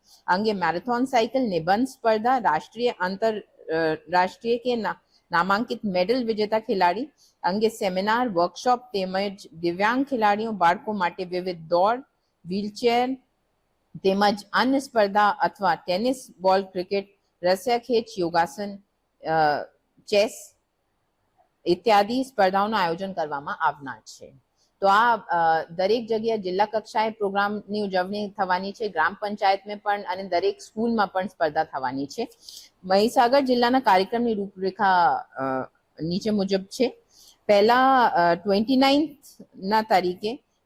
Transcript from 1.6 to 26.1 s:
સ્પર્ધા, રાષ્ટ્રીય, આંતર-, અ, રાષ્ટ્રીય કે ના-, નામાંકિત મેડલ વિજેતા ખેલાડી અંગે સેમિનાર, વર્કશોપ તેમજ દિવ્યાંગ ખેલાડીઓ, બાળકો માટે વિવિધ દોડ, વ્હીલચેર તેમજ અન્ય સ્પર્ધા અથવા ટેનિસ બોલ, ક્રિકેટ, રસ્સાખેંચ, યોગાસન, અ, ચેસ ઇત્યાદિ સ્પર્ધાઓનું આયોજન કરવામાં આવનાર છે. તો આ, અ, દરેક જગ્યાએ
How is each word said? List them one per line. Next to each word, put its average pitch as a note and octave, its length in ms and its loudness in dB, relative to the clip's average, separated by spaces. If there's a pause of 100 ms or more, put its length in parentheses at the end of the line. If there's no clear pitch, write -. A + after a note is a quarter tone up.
સ્પર્ધા, A#3 500 0
રાષ્ટ્રીય, G#3+ 520 -2
આંતર-, G3 500 -2
અ, D#3+ 540 -4 (140)
રાષ્ટ્રીય F#3 500 0
કે B3 180 -2
ના-, F#3+ 200 -4 (340)
નામાંકિત G3 540 0
મેડલ G3+ 400 0
વિજેતા G#3+ 340 -2
ખેલાડી G#3 500 -2 (340)
અંગે G#3 260 0
સેમિનાર, G3 600 -2
વર્કશોપ F#3 520 0
તેમજ F#3+ 720 -6
દિવ્યાંગ F#3+ 520 0
ખેલાડીઓ, A3 480 0
બાળકો F#3 400 0
માટે F#3 320 -4
વિવિધ F3+ 340 -6
દોડ, F3+ 460 0 (420)
વ્હીલચેર A#3 720 -2 (840)
તેમજ G3+ 480 2
અન્ય B3 260 2
સ્પર્ધા G#3 500 2
અથવા F3 460 0
ટેનિસ A3 520 -2 (140)
બોલ, F#3+ 220 4
ક્રિકેટ, G3 460 -6 (340)
રસ્સાખેંચ, A3+ 640 0 (120)
યોગાસન, F3 580 -2 (520)
અ, D3+ 360 2 (440)
ચેસ - 460 0 (1120)
ઇત્યાદિ G3+ 580 2
સ્પર્ધાઓનું G3+ 560 0
આયોજન F#3 320 -2
કરવામાં D#3 440 -6
આવનાર C#3+ 440 -4
છે. - 340 -20 (460)
તો F#3+ 60 0
આ, A3+ 300 4
અ, E3 540 0
દરેક G3 360 0
જગ્યાએ A3 320 -2